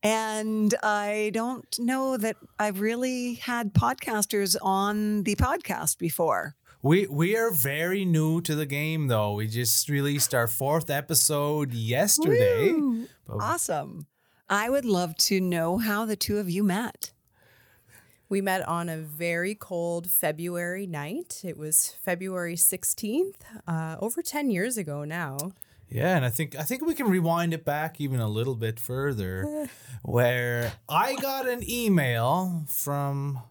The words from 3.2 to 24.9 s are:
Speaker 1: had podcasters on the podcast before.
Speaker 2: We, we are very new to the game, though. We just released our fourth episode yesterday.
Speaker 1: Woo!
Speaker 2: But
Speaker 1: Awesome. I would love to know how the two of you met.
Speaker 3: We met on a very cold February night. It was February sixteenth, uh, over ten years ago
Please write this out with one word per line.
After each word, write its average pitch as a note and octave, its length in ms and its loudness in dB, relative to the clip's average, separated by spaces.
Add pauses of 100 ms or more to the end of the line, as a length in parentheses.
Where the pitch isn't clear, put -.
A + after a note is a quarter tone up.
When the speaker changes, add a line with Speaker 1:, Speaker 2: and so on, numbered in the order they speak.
Speaker 1:
had A#3 400 -4
podcasters G#3+ 840 2
on G#3 680 0
the G3+ 100 2
podcast - 640 -2
before. D3+ 560 -2 (260)
Speaker 2:
We, E3+ 240 4
we E3+ 320 0
are A3+ 140 2
very E3 520 0
new E3 380 2
to D#3+ 140 -2
the D3+ 100 -2
game, D3 440 -2
though. G#2+ 240 4
We G#2+ 140 -2
just A#2 420 0
released C#3+ 440 2
our A#2 140 4
fourth D3 420 0
episode D3 840 2
yesterday. D#4+ 1000 4
Speaker 1:
Woo! C4 320 0 (220)
Speaker 2:
But - 140 -6
Speaker 1:
Awesome. F3+ 680 -4 (420)
I G#3 220 2
would C4+ 140 2
love F3+ 320 2
to G3 220 2
know F3 380 0
how A3 280 0
the A3 100 -2
two G#3 240 -2
of F#3+ 100 -4
you F#3 140 0
met. G#3+ 480 0 (1160)
Speaker 3:
We G3 140 2
met F#3+ 260 0
on E3+ 220 -2
a D#3+ 80 -4
very E3+ 560 -2
cold E3+ 560 -4
February F3 800 -4
night. E3+ 560 -8
It F3 140 -8
was - 460 -2
February F3+ 520 -2
sixteenth, A#3 880 0 (240)
uh, D#3+ 320 -4
over A#3 240 -4
ten D4 260 -2
years A3 280 0
ago D3 260 -6